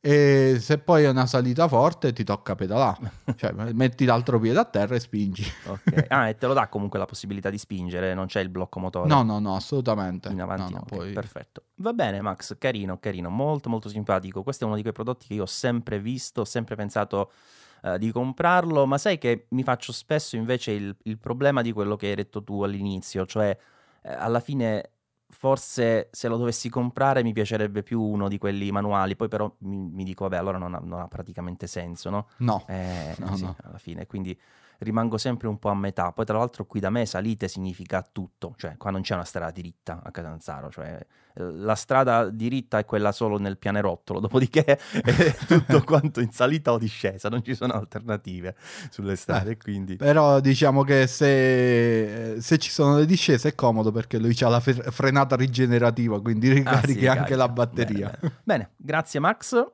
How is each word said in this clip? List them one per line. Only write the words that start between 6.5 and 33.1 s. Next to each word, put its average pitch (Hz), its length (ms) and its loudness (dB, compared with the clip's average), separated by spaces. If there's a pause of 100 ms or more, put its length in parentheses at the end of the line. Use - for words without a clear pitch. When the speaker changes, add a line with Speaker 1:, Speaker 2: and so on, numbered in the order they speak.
Speaker 2:
dà 123 160 2
comunque 101 280 -4
la 95 80 -2
possibilità 98 460 -8
di 101 80 -6
spingere, 90 560 -4
non 95 100 -4
c'è 98 140 -2
il 92 100 -2
blocco 90 300 -6
motore? 92 280 -4
Speaker 1:
No, 143 140 6
no, 110 160 0
no, 101 180 -2
assolutamente. 104 760 -4
Speaker 2:
In 95 120 -6
avanti, 92 320 -6
Speaker 1:
No, 92 60 -10
no, - 60 -12
Speaker 2:
ok, - 120 -12
Speaker 1:
poi 92 160 -8
Speaker 2:
perfetto. 101 520 -12 (100)
Va 220 180 -4
bene, 117 260 0
Max, 101 380 -6
carino, 101 400 -4
carino, 90 320 -6
molto, 139 400 -4
molto 110 200 -4
simpatico. 95 520 -2
Questo 135 220 -6
è 117 40 -2
uno 107 80 -2
di 107 60 -4
quei 107 120 -6
prodotti 123 340 -8
che 107 80 -8
io 104 80 -4
ho 90 40 -6
sempre 117 520 -4
visto, 120 420 -8
ho 104 40 -2
sempre 113 300 -6
pensato, 101 560 -4 (520)
eh, 92 160 -4
di 110 120 -2
comprarlo, 151 760 2
ma 143 100 2
sai 175 220 0
che 120 300 0
mi 127 120 -2
faccio 123 300 -2
spesso - 440 -4
invece 117 360 -2
il, 101 320 -6
il 110 160 -8
problema 135 420 0
di 117 120 -2
quello 104 220 -2
che 101 120 -6
hai 101 80 -2
detto 101 280 -8
tu 101 200 -4
all'inizio, 98 640 -4
cioè, 104 280 0 (460)
eh, - 100 -14
alla 104 280 -2
fine 117 540 -4 (380)
forse 123 800 0
se - 160 -8
lo 117 100 -2
dovessi 120 320 -4
comprare 127 540 0
mi 113 100 -2
piacerebbe 107 500 -2
più 117 180 -2
uno 104 260 -2
di 101 100 -4
quelli 98 340 -4
manuali, 101 440 0
poi 113 120 -4
però 104 320 -4
mi, 98 180 -8
mi 95 260 -8
dico, 92 220 -8
"Vabbè, 92 120 -2
allora 92 200 -4
non 90 180 -8
ha, 85 80 -8
non 87 160 -10
ha 90 80 -10
praticamente 87 600 -12
senso", 87 420 -10
no? 101 180 -6 (100)
Speaker 1:
No. 113 300 -2
Speaker 2:
Eh, 90 500 -8